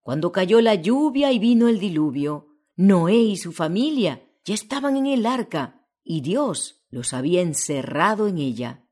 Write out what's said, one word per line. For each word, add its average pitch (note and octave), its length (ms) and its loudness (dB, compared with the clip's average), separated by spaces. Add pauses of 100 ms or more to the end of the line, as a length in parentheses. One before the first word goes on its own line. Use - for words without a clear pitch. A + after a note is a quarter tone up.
Cuando D#3 320 -4
cayó F#3 280 4
la A3+ 140 4
lluvia C4+ 580 2
y A#3+ 60 2
vino A#3 300 4
el A3+ 100 2
diluvio, D3+ 800 -4 (160)
Noé F#3 400 4
y A3 200 2
su F3 160 -10
familia F3+ 720 -2 (220)
ya G3+ 100 -4
estaban C4+ 420 -4
en C4+ 100 0
el B3+ 200 0
arca G3+ 600 -6 (160)
y D#3+ 180 -4
Dios G#3 680 -4
los - 220 -8
había D3 300 0
encerrado E3 840 -2
en F3+ 100 -4
ella. B2 540 -6